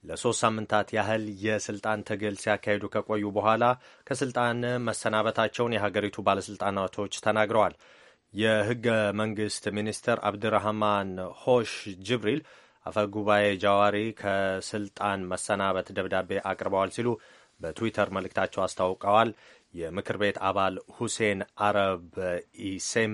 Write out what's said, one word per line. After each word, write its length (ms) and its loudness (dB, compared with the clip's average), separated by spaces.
ለሶስት 360 -2
ሳምንታት 520 2
ያህል 320 0
የስልጣን 640 -2
ትግል 340 -4
ሲያካሂዱ 500 0
ከቆዩ 440 -2
በኋላ 320 4
ከስልጣን 540 -2
መሰናበታቸውን 960 0
የሀገሪቱ 480 0
ባለስልጣናቶች 960 0
ተናግረዋል። 560 2
የህገ 540 2
መንግስት 600 -2
ሚኒስትር 500 -2
አብድራህማን 880 0
ሆሽ 360 2
ጅብሪል 400 0
አፈ 120 -4
ጉባኤ 400 4
ጃዋሪ 400 4
ከስልጣን 1080 -2
መሰናበት 680 0
ደብዳቤ 500 -2
አቅርበዋል 480 0
ሲሉ 180 -2
በትዊተር 520 -2
መልእክታቸው 500 -2
አስታውቀዋል። 720 2
የምክር 440 -6
ቤት 240 0
አባል 340 0
ሁሴን 500 -2
አረብ 460 2
ኢሴም 480 -2